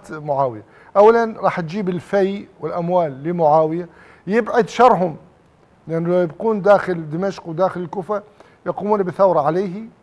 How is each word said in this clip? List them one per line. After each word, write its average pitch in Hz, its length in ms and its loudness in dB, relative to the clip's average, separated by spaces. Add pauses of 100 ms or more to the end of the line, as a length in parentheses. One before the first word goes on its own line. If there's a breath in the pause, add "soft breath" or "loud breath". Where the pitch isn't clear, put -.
معاوية. 139 540 -4 (340 loud breath)
أولا 220 440 6
راح 185 180 -2
تجيب 180 300 -6
الفي 196 580 -2 (120)
والأموال 170 640 -2
لمعاوية، 160 640 2 (380 loud breath)
يبعد 220 420 0
شرهم، 185 480 4 (680)
لأنه 165 220 -4
لو 180 100 2
يبقون 196 420 -2
داخل 180 480 2
دمشق 180 380 -6
وداخل 175 340 -2
الكوفة 202 420 -8 (420 loud breath)
يقومون 196 380 -2
بثورة 175 380 2
عليه 180 420 -2 (200)